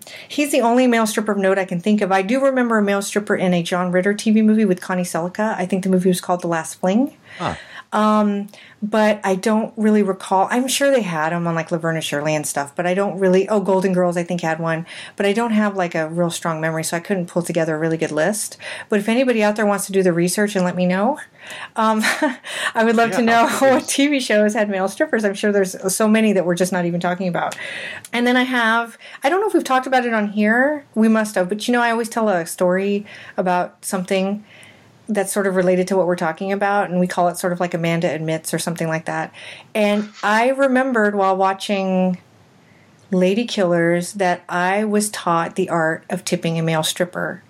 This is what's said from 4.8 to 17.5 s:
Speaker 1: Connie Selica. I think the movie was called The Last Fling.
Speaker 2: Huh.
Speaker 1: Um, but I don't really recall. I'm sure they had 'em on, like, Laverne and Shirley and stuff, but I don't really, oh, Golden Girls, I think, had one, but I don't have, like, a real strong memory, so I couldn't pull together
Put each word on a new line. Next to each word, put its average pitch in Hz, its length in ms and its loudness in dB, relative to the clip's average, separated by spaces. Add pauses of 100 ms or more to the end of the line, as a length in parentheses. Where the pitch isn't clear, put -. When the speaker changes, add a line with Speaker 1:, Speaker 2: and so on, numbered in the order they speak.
Speaker 1:
Connie 185 220 -4
Selica. 180 560 -2
I 185 80 -2
think 190 160 -2
the 190 80 -2
movie 185 180 2
was 180 120 2
called 175 220 -2
The 175 60 -4
Last 165 280 -4
Fling. 220 380 0 (220)
Speaker 2:
Huh. 143 180 -6 (360)
Speaker 1:
Um, 214 580 2 (340)
but 214 420 2
I 196 100 0
don't 220 400 0
really 214 280 2
recall. 190 480 0
I'm 247 180 0
sure 277 220 2
they 262 100 4
had 165 320 -2
'em 170 140 -2
on, 165 80 0
like, 160 180 -4
Laverne 165 240 -2
and 156 80 -4
Shirley 147 300 -2
and 151 120 -2
stuff, 143 300 -4
but 170 100 -2
I 180 60 2
don't 190 260 -2
really, 190 300 2
oh, 214 120 2
Golden 190 340 2
Girls, 175 240 2
I 170 60 -2
think, 175 180 -4
had 160 180 -2
one, 165 240 -2 (320)
but 202 80 -2
I 202 80 2
don't 233 200 0
have, 208 220 2
like, 175 200 -2
a 160 120 0
real 170 220 -2
strong 165 320 -4
memory, 160 240 -2
so 170 140 -4
I - 20 -4
couldn't 180 280 -4
pull 180 120 -2
together 165 340 -2